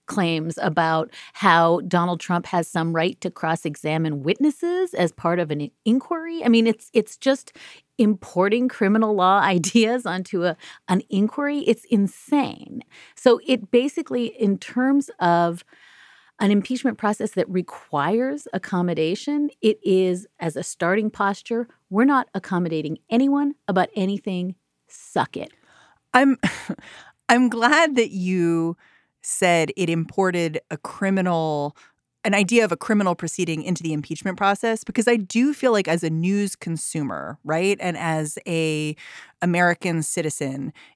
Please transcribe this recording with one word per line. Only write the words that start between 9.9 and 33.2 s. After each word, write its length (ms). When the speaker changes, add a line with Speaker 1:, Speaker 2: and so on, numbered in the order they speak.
Speaker 1:
onto 380
a, 120
an 220
inquiry. 500
It's 260
insane. 960
So 320
it 240
basically, 560
in 320
terms 520
of 440
an 100
impeachment 480
process 340
that 160
requires 1040
accommodation, 960
it 220
is, 420
as 160
a 80
starting 440
posture, 600
we're 140
not 300
accommodating 640
anyone 460
about 260
anything. 640
Suck 480
it. 160
Speaker 2:
I'm, 240
<laughs> 460
I'm 200
glad 480
that 140
you 640
said 540
it 120
imported 720
a 60
criminal, 1000
an 100
idea 300
of 80
a 40
criminal 380
proceeding 480